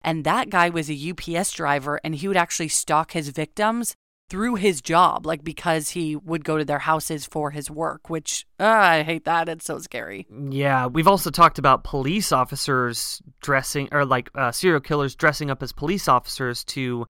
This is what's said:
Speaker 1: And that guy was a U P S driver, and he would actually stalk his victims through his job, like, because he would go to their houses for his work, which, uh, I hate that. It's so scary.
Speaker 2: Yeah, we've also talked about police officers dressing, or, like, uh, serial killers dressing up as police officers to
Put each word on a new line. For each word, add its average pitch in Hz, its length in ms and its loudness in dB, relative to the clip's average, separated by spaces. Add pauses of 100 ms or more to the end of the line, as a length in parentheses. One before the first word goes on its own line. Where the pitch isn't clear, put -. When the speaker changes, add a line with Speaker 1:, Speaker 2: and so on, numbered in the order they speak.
Speaker 1:
And 160 240 -4
that 208 240 0
guy 175 200 4
was 160 200 -4
a 151 40 -4
U 156 220 -8
P 165 220 -6
S 190 140 -2
driver, 143 520 -2
and 156 100 -4
he 156 140 -6
would 196 80 -2
actually 170 320 0
stalk - 460 0
his 147 160 -4
victims 214 680 -2 (340)
through 226 260 -2
his 185 260 2
job, 165 440 4
like, 156 180 -2
because 160 480 -2
he 156 240 -4
would 160 280 -6
go 156 140 0
to 151 80 0
their 147 140 -2
houses 156 460 -2
for 147 260 -4
his 147 180 -10
work, 156 400 -6
which, - 380 -6 (120)
uh, 185 40 2
I 190 400 6
hate 160 220 -4
that. 165 220 0
It's 160 180 -10
so - 140 -6
scary. 98 460 -12 (240)
Speaker 2:
Yeah, 135 380 0
we've 160 220 4
also 190 200 2
talked 165 300 4
about 135 240 4
police 160 480 -2
officers 127 920 0 (200)
dressing, - 500 -2
or, 143 140 2
like, 127 280 0
uh, 127 180 0
serial 165 280 2
killers 143 340 -2
dressing 147 380 2
up 131 100 -4
as 131 100 -8
police 180 360 -2
officers 123 580 0
to 123 400 -4 (120)